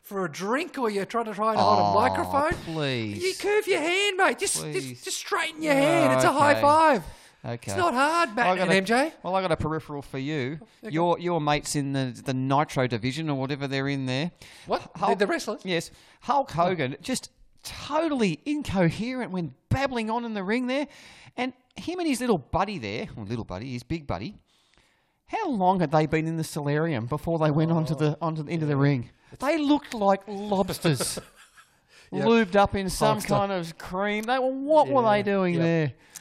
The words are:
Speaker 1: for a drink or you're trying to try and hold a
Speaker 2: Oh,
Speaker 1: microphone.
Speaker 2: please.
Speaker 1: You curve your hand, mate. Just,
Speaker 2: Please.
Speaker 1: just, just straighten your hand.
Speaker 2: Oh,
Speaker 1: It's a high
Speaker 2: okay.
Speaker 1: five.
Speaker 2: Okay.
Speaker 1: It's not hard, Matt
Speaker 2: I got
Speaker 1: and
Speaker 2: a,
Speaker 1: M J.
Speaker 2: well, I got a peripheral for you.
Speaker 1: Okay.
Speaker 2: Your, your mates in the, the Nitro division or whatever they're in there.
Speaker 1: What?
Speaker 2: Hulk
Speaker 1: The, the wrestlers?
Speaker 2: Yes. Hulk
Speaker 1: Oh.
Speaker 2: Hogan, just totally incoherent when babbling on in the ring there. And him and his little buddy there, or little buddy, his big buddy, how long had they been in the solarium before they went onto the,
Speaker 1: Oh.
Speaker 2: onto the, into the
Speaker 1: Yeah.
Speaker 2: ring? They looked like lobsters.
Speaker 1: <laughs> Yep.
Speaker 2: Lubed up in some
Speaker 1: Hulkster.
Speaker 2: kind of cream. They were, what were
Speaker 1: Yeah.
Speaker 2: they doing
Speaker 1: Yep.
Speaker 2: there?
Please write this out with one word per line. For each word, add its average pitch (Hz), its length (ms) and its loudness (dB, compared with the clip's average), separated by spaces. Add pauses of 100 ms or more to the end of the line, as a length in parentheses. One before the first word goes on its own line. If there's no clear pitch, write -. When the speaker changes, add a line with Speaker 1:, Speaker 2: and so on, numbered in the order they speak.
Speaker 1:
for 196 240 -6
a 165 60 -6
drink 214 460 -4
or 247 120 -2
you're 196 160 -2
trying 226 200 -4
to 214 80 -10
try 214 180 0
and 214 100 0
hold 101 180 6
a - 40 4
Speaker 2:
Oh, 202 100 2
Speaker 1:
microphone. 277 600 2 (200)
Speaker 2:
please. 135 500 -4
Speaker 1:
You 370 120 -2
curve 415 320 0
your 370 140 0
hand, 370 360 0
mate. 330 220 2
Just, - 220 -2
Speaker 2:
Please. 156 300 -6
Speaker 1:
just, 123 140 -16
just - 120 -6
straighten 320 460 -4
your 302 100 2
hand. 277 400 4
Speaker 2:
Oh, - 40 4
Speaker 1:
It's 262 80 4
a 349 80 4
high 294 200 4
Speaker 2:
okay. - 80 2
Speaker 1:
five. 294 420 6 (420)
Speaker 2:
Okay. - 260 -8
Speaker 1:
It's - 60 -2
not 349 160 2
hard, 294 440 2
Matt 240 100 2
Speaker 2:
I 185 80 4
got 185 60 -2
Speaker 1:
and 185 100 2
Speaker 2:
a, 185 40 6
Speaker 1:
M 190 100 2
J. 254 260 2 (100)
Speaker 2:
well, 180 140 -4
I 190 60 2
got 185 100 0
a 156 60 2
peripheral 156 440 -4
for - 160 -10
you. 143 420 -4 (220)
Speaker 1:
Okay. 220 120 -8
Speaker 2:
Your, 165 260 2
your 175 220 0
mates 147 340 0
in 139 160 -2
the, 131 320 -2
the 135 100 -4
Nitro 135 540 2
division 127 420 -4
or 143 80 0
whatever 135 300 -4
they're 135 220 -2
in 139 160 -4
there. 131 260 -2 (340)
Speaker 1:
What? - 300 -6
Speaker 2:
Hulk 196 240 0
Speaker 1:
The, 202 60 4
the - 40 -6
wrestlers? 285 360 -4
Speaker 2:
Yes. 170 260 -2 (300)
Hulk 277 360 0
Speaker 1:
Oh. 170 100 4
Speaker 2:
Hogan, 151 340 -2
just - 300 -6 (320)
totally 277 840 0
incoherent 220 840 0
when 170 240 -4 (120)
babbling 262 420 0
on 233 140 -2
in 226 120 -6
the 208 80 -4
ring 240 240 -2
there. 269 200 -2 (480)
And 254 160 -4 (240)
him 349 240 -8
and 339 80 -2
his 262 140 0
little 240 160 2
buddy 185 400 -2
there, 117 400 -6
or 110 80 -10
little 113 180 -6
buddy, 101 300 -8
his 123 100 -8
big 160 240 -6
buddy, 113 300 -6 (880)
how 392 240 -4
long 190 320 2
had 151 100 2
they 156 140 4
been 160 220 -2
in 165 100 -4
the 160 80 -2
solarium 147 640 -2
before 151 320 -2
they 151 120 4
went 160 220 2
onto 156 200 0
the, 151 280 0
Speaker 1:
Oh. 170 60 -2
Speaker 2:
onto 160 160 -4
the, - 100 -8
into 160 140 -2
the 147 80 0
Speaker 1:
Yeah. 135 40 0
Speaker 2:
ring? 139 300 2 (300)
They 294 180 0
looked 294 360 0
like 196 360 2
lobsters. 190 960 -2
Speaker 1:
<laughs> - 60 -20 (840)
Yep. 190 140 -2
Speaker 2:
Lubed 220 300 4
up 202 200 4
in 190 160 -4
some 214 260 2
Speaker 1:
Hulkster. 202 100 -8
Speaker 2:
kind 202 240 0
of 170 280 -6
cream. 208 460 -4
They 247 120 0
were, 254 140 -2
what 277 360 4
were 269 140 4
Speaker 1:
Yeah. 226 120 4
Speaker 2:
they 208 100 2
doing 196 320 2
Speaker 1:
Yep. 165 80 2
Speaker 2:
there? 165 300 2 (280)